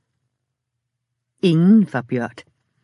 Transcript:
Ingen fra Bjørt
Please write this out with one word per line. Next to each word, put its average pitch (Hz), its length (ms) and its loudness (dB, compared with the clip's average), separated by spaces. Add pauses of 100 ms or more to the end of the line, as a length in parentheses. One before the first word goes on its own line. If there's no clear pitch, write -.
(1400)
Ingen 180 440 2
fra 120 160 -8
Bjørt 120 420 -10 (400)